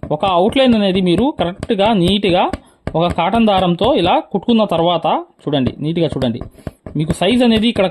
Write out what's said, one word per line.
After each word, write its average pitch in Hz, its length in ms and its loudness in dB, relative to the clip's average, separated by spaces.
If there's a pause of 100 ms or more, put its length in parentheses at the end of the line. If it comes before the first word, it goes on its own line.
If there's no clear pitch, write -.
(180)
ఒక - 60 -6 (160)
అవుట్‌లైన్ 240 420 2
అనేది 196 280 0
మీరు 185 180 2 (140)
కరెక్ట్గా 190 480 -2 (140)
నీట్‌గా 196 420 2 (520)
ఒక 165 80 2 (120)
కాటన్ 220 320 2
దారంతో 185 380 2 (120)
ఇలా 175 140 2 (180)
కుట్టుకున్న 220 400 0
తర్వాత 165 360 0 (360)
చూడండి, 139 280 -2 (120)
నీట్‌గా 165 300 -2
చూడండి, 131 260 -4 (580)
మీకు 156 220 -2
సైజ్ 247 260 2
అనేది 226 260 2
ఇక్కడ 202 200 0